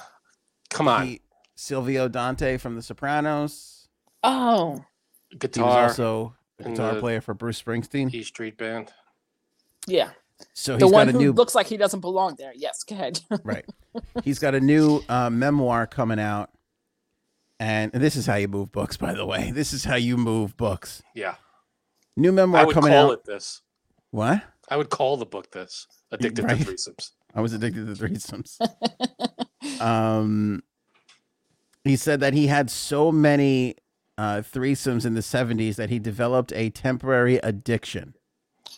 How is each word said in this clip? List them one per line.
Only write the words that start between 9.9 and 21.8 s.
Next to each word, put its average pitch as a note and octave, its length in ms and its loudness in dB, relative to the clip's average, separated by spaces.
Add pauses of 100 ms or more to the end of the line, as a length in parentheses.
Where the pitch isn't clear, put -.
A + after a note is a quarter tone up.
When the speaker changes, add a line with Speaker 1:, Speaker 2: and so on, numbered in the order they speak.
Speaker 2:
So - 240 -6
Speaker 3:
The C3+ 80 8
Speaker 2:
he's F#3+ 80 10
Speaker 3:
one G#3+ 140 10
Speaker 2:
got - 20 4
a - 80 4
Speaker 3:
who - 80 4
Speaker 2:
new C#3 60 6
Speaker 3:
looks A#3+ 240 4
like G#3 120 4
he A3 100 -6
doesn't G3 240 0
belong F3+ 360 -2
there. C3+ 180 -16
Yes, C#3 280 -10
go G#3 120 -12
ahead. F3 260 -8 (100)
<laughs> G#3 120 -4
Speaker 2:
Right. - 220 -8 (580)
He's C#3 160 -2
got C#3 160 0
a C3+ 40 2
new, D3 480 6
uh, B2 220 0
memoir B2 580 0
coming A2+ 320 -2
out. G#2 300 -4 (1120)
And A2 340 -2
this D3 240 2
is A2+ 80 -4
how G#2 100 0
you G2+ 140 -2
move G2 240 -6
books, - 240 -6
by - 160 -4
the G2 120 -6
way. G2 260 -4
This C#3 200 -4
is C3+ 140 -6
how C#3 100 -2
you B2 220 0
move A2+ 400 -2
books. - 440 -6 (140)
Speaker 1:
Yeah. F#2+ 200 -8 (840)